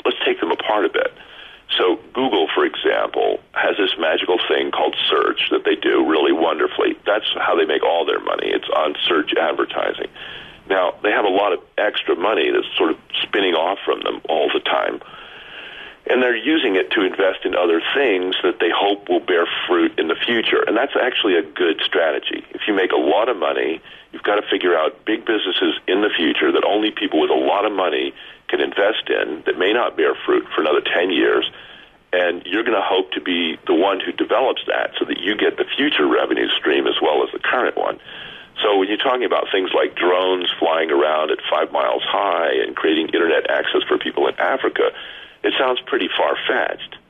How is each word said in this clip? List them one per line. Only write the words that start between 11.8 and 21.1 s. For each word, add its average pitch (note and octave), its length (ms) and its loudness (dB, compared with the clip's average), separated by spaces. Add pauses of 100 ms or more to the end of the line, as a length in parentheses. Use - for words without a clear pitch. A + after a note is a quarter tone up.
money F2 340 0
that's A#1 160 0 (100)
sort - 140 2
of - 80 -4 (240)
spinning F#2+ 320 0
off E2+ 300 0
from - 180 0
them - 260 -4
all D#2 240 0
the - 60 0
time. - 420 -2 (1120)
And B2+ 100 2
they're B2 160 2
using C3 380 0
it F#2 180 0
to G#2+ 100 2
invest F#2+ 420 0
in F2+ 100 -2
other E2+ 260 2 (140)
things F#2+ 480 0
that F2+ 160 0
they A2 160 0
hope G2+ 340 0
will F2 120 2
bear E2+ 260 2 (220)
fruit E2+ 280 2
in D#2+ 120 0
the E2 60 0
future. - 520 0
And G#2 100 0
that's C3 240 0
actually - 380 2